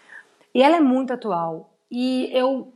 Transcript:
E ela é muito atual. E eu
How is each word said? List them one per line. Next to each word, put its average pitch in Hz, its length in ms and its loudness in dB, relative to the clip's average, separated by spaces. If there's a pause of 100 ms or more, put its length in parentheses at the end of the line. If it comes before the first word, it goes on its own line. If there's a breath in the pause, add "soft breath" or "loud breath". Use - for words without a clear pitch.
(540 loud breath)
E 247 80 4
ela 311 140 6
é 339 40 0
muito 262 320 2
atual. 170 580 -6 (200)
E 254 420 -2
eu 262 440 -2